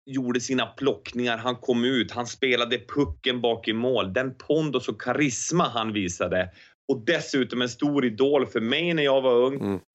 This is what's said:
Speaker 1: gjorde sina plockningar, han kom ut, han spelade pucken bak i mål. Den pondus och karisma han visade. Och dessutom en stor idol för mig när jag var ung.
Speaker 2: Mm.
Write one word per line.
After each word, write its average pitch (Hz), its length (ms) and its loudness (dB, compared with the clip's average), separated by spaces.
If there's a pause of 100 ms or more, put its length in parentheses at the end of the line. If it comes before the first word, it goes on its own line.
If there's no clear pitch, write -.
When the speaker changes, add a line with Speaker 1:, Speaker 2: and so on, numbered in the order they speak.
Speaker 1:
gjorde 127 300 -2
sina 123 260 0
plockningar, 120 720 -2
han 123 180 -4
kom 120 300 0
ut, 120 260 2
han 117 160 -6
spelade 120 520 0
pucken 127 640 -2
bak 117 260 0
i 110 60 0
mål. 113 400 0
Den 131 220 -2
pondus 147 540 0
och 107 120 -8
karisma 143 640 0
han 113 260 -2
visade. 90 560 -2 (420)
Och 110 140 0
dessutom 139 560 0
en 123 80 0
stor 143 360 0
idol 131 400 2
för - 160 -2
mig 151 320 0
när 156 100 2
jag 135 180 4
var 131 120 4
ung. 127 220 4
Speaker 2:
Mm. 101 240 -2 (160)